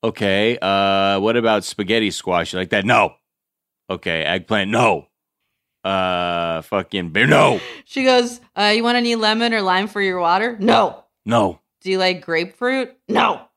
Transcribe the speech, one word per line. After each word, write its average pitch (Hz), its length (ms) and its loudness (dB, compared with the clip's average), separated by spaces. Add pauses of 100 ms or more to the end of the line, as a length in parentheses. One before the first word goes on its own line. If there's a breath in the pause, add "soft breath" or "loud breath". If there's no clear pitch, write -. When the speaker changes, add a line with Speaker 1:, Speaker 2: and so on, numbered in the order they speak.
Speaker 1:
"Okay, 104 600 0
uh, 98 580 2
what 113 160 0
about 113 280 2
spaghetti 107 460 -2
squash?" 87 380 -2
She's - 80 -12
like 92 140 -4
that. 101 160 0
"No." 110 300 2 (720)
"Okay, 85 320 -4
eggplant?" 95 480 -2
"No." 107 380 0 (760)
"Uh, 87 800 -2
fucking 92 480 -4
beer?" 104 160 2
"No." 143 340 4 (240 loud breath)
Speaker 2:
She 269 200 -6
goes, 247 360 2 (160)
"Uh, 208 200 2
you 233 80 0
want 240 120 2
any 233 200 0
lemon 226 360 0
or 220 100 0
lime 190 260 0
for 202 120 -6
your 185 200 -2
water?" 196 400 0
"No." 202 440 0 (220)
Speaker 1:
"No." 107 320 0 (220)
Speaker 2:
"Do 190 100 -8
you 190 80 0
like 185 260 0
grapefruit?" 240 720 -4 (140)
"No." - 480 0